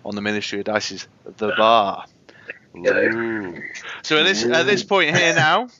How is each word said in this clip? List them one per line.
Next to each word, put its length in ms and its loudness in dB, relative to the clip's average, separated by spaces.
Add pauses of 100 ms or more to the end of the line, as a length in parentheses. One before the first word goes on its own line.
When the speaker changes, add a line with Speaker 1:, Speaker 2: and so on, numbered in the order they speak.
Speaker 1:
on 120 -8
the 40 -6
Ministry 380 -4
of 60 -6
Dice's 420 -4 (180)
The 320 -4
Bar. 500 4 (760)
Speaker 2:
Go. 100 2
Speaker 1:
Ooh. 680 -2 (400)
So 160 0
at 60 4
this, 200 0
at 220 2
this 160 0
point 340 2
here 160 4
now, 360 2 (120)